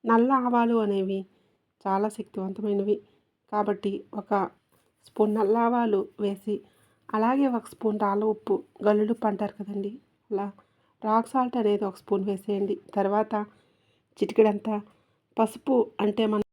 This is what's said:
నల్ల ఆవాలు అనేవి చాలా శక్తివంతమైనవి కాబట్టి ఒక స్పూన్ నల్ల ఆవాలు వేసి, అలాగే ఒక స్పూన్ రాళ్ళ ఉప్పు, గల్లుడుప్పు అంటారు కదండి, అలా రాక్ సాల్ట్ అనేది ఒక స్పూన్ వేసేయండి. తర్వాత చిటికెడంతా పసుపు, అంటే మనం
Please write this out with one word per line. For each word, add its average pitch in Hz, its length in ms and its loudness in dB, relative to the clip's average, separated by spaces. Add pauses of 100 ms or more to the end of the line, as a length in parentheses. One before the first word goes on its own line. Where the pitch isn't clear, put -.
నల్ల 233 280 4 (100)
ఆవాలు 233 360 2
అనేవి 196 420 0 (640)
చాలా 196 260 0
శక్తివంతమైనవి 202 840 -4 (560)
కాబట్టి 202 400 0 (220)
ఒక 208 200 -4 (680)
స్పూన్ 214 320 0
నల్ల 214 240 2
ఆవాలు 233 420 2 (200)
వేసి, 202 340 -4 (540)
అలాగే 254 400 2
ఒక 233 180 -2
స్పూన్ 214 320 -4
రాళ్ళ 208 260 0
ఉప్పు, 214 320 0 (260)
గల్లుడుప్పు 214 460 2
అంటారు 202 280 -4
కదండి, 202 340 -8 (400)
అలా 202 160 -4 (560)
రాక్ 226 280 0
సాల్ట్ 254 280 0
అనేది 208 260 2
ఒక 190 140 -6
స్పూన్ 196 280 -2
వేసేయండి. 196 500 -4 (160)
తర్వాత 208 420 0 (840)
చిటికెడంతా 214 580 2 (600)
పసుపు, 226 400 0 (240)
అంటే 208 260 0
మనం 214 260 -2